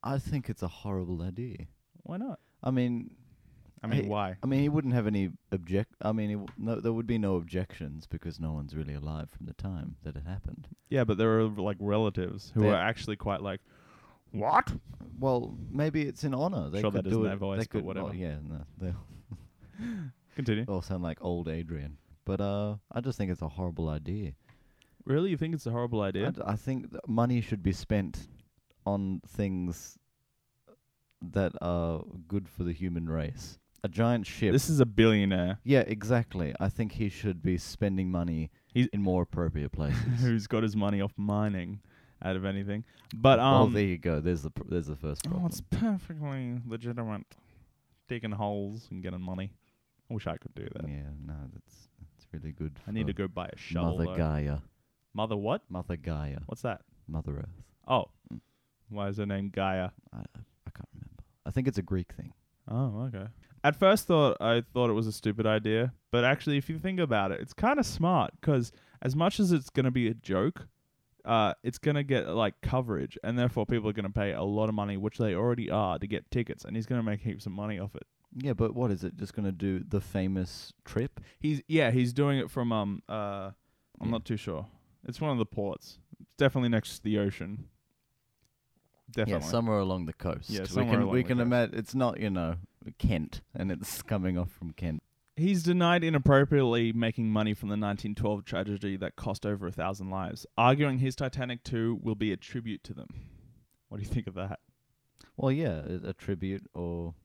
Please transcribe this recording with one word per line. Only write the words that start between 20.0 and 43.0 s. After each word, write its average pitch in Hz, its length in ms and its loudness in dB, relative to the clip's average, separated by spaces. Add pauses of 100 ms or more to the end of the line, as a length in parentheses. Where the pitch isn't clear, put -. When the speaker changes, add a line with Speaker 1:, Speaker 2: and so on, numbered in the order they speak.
Speaker 2:
Continue. 117 300 -2
Speaker 1:
they 117 60 -6
all 92 120 -2
sound 92 200 -4
like 82 180 -4
old 87 260 -2
Adrian. 78 500 -6 (280)
But, 95 160 -2
uh, 104 340 -2 (160)
I 120 100 -4
just 123 160 -4
think 95 140 0
it's 85 100 -2
a 80 60 -4
horrible 80 420 -4
idea. 78 440 -4 (720)
Speaker 2:
Really? 160 260 2
You 160 60 0
think 160 180 -2
it's 151 100 -6
a 117 60 -2
horrible 120 300 0
idea? 98 260 0
Speaker 1:
I 277 40 0
d-, - 140 -6
I 101 100 0
think 131 360 -4
that - 160 -12
money 120 340 4
should 101 220 -4
be 95 80 4
spent - 560 0 (580)
on 98 420 0
things 92 680 -4 (1200)
that 90 400 0
are 85 420 0 (240)
good 95 200 -2
for - 160 -6
the 87 100 0
human 85 360 -2
race. - 480 -4 (260)
A - 40 -2
giant 113 400 2
ship. - 240 2
Speaker 2:
This 131 180 4
is 156 100 4
a 131 60 12
billionaire. 101 800 6
Speaker 1:
Yeah, 131 160 8
exactly. 107 800 0
I 95 100 0
think 107 240 -2
he 104 160 -2
should 92 320 -4
be 92 160 2
spending 95 540 -2
money 85 400 -2 (220)
Speaker 2:
He's 123 140 4
Speaker 1:
in 101 140 -4
more 92 220 4
appropriate 80 480 -2
places. 73 280 -2 (100)
Speaker 2:
<laughs> 120 120 2
who's 113 240 2
got 110 160 0
his 107 140 0
money 101 260 2
off 98 140 -2
mining 104 640 0 (420)
out 92 140 -2
of 92 80 -2
anything. 98 400 -2 (320)